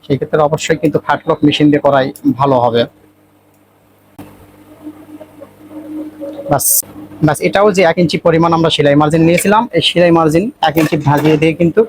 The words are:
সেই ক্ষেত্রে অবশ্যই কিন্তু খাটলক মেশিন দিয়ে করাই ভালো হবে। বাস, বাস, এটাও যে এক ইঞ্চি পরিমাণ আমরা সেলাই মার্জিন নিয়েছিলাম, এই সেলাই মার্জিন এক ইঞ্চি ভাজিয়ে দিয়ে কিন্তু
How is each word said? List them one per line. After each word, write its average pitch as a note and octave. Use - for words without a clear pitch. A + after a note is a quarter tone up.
সেই C#3+
ক্ষেত্রে D3+
অবশ্যই D#3
কিন্তু D3+
খাটলক D3+
মেশিন D3
দিয়ে C#3+
করাই C#3
ভালো C3+
হবে। A#2
বাস, -
বাস, D3
এটাও G3
যে F#3+
এক -
ইঞ্চি E3+
পরিমাণ E3
আমরা E3
সেলাই C#3+
মার্জিন D#3
নিয়েছিলাম, G3
এই D#3
সেলাই F3
মার্জিন E3
এক D3
ইঞ্চি D#3
ভাজিয়ে D3
দিয়ে D#3+
কিন্তু F3